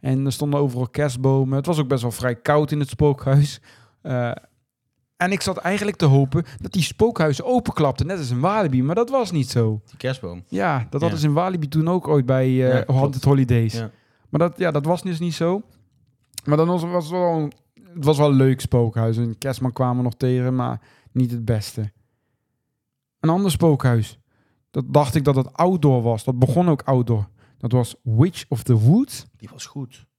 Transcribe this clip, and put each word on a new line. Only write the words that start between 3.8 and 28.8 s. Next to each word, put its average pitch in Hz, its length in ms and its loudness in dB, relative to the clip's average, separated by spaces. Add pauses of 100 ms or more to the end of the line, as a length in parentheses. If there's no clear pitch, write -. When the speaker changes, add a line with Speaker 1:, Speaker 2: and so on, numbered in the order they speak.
Speaker 1:
Eh, 123 280 -4 (880)
en 180 160 -2
ik 202 80 -2
zat 190 160 -2
eigenlijk 202 400 -4
te - 100 0
hopen 135 380 4 (160)
dat - 120 -12
die 180 100 0
spookhuizen 175 640 0
openklapten, 156 600 0
net 185 120 -6
als 135 120 -6
in 123 100 -2
Walibi. 160 420 0
Maar 147 120 0
dat 233 160 0
was 247 200 -2
niet 147 200 -2
zo. 110 360 0
Speaker 2:
Die - 100 -20
kerstboom. 92 520 -8
Speaker 1:
Ja, 180 300 -2
dat 117 140 -6
Speaker 2:
Ja. 143 60 -4
Speaker 1:
hadden 165 200 -2
ze 151 80 0
in 147 60 2
Walibi 170 360 -2
toen 160 200 0
ook 175 200 -2
ooit 143 180 2
bij, 131 200 2
eh, 131 120 2 (140)
Speaker 2:
Ja, 127 100 2
klopt. 131 180 0
Speaker 1:
Haunted 135 240 -2
Holidays. 123 500 4
Speaker 2:
Ja. 113 160 -8 (380)
Speaker 1:
Maar 151 120 -2
dat, 170 180 0
ja, 175 120 0
dat 143 140 -2
was 175 180 -2
dus 175 160 -4
niet 170 160 -4
zo. 180 280 -2 (840)
Maar 147 120 2
dan 160 100 4
was, 175 160 0
was 170 280 -4
wel 175 280 0
een, 147 140 -4 (420)
het 156 100 -8
was 147 140 4
wel 147 100 4
een 143 80 4
leuk 131 240 4
spookhuis. 113 560 0
Een 117 220 -4
kerstman 127 340 -4
kwamen 123 240 -2
we 127 60 -2
nog 120 140 -2
tegen, 127 380 0
maar 123 260 -4 (320)
niet 127 180 0
het 117 140 -6
beste. 107 480 -4 (1300)
Een 160 100 0
ander 185 200 0
spookhuis. 135 680 0 (520)
Dat 135 220 -6
dacht 139 220 2
ik 143 100 0
dat 139 120 4
het 131 160 -2
outdoor 147 500 2
was. 113 220 -2
Dat 123 140 -2
begon 131 300 4
ook 147 140 0
outdoor. 117 460 0 (300)
Dat 120 140 -4
was 123 300 0
Witch 123 460 2
of 117 140 -4
the 117 160 4
Woods. 170 480 2 (100)